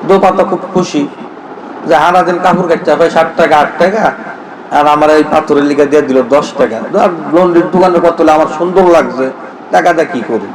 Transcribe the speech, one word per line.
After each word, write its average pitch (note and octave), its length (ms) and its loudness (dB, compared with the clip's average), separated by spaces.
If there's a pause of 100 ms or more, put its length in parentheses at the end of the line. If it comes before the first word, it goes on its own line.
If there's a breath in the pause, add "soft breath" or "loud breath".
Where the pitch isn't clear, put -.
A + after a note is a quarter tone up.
দুপা F#3+ 220 4
তো F#3+ 140 0
খুব F3 140 -4 (160)
খুশি D#3 340 -2 (760)
যে D#3+ 80 2
সারাদিন F3 480 2
কাপড় F#3 260 0
কাচতে D#3 240 0
হয় D#3+ 180 2
ষাট E3 160 2 (100)
টাকা, D#3 220 2
আট C#3+ 100 2 (100)
টাকা, F#3 340 0 (580)
আর C#3+ 160 2
আমার D3+ 240 4
এই D#3 200 4
পাথরের D3+ 320 0
লিগা C#3+ 220 2
দিয়ে C#3 180 2
দিল C3 200 0
দশ C#3 360 0
টাকা। A#2+ 180 0
আর G3 320 0 (240)
লন্ড্রির E3+ 400 2
দোকানে F3+ 260 2
কত E3+ 220 0
হলে D#3 120 4
আমার D#3 140 2 (120)
সুন্দর F3+ 300 2
লাগছে, C3 420 2 (400)
টাকাটা E3+ 340 2
কি B2+ 240 -6
করি? G#2 260 -4